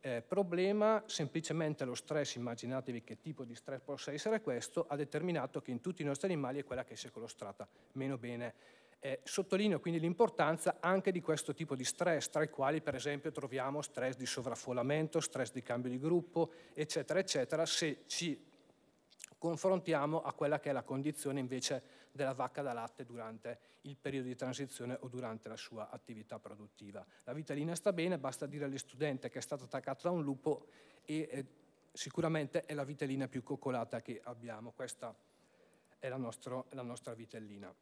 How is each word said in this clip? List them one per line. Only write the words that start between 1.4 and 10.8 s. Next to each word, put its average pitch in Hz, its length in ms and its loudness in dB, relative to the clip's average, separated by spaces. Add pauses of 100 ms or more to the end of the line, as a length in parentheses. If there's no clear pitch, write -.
lo 123 100 -2
stress, 147 420 0
immaginatevi 120 680 -4
che - 160 -12
tipo 143 240 -6
di 117 100 -10
stress 131 300 -8
possa 143 280 -6
essere 214 280 2
questo, 139 480 0
ha 143 80 0
determinato 151 640 0
che - 100 -8
in 120 100 0
tutti 185 220 -4
i 147 40 0
nostri 139 200 0
animali 143 320 2
è 139 60 -2
quella 127 200 -4
che 113 120 -14
si - 100 -8
è 117 40 -12
colostrata 107 580 -10 (240)
meno 135 240 -2
bene. 120 380 -4 (440)
Eh, 135 240 -4
sottolineo 196 560 2
quindi 170 220 0
l'importanza 165 800 4